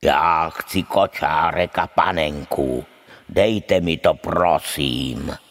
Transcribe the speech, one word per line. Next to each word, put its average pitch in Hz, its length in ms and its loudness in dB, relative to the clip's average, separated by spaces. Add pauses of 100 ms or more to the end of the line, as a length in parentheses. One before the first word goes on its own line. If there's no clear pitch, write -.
"Já 80 480 2
chci - 320 -6
kočárek 85 960 0
a 85 80 0
panenku. 73 1000 -2 (440)
Dejte 101 520 2
mi 85 160 0
to, 82 180 2
prosím." 73 1160 -2 (180)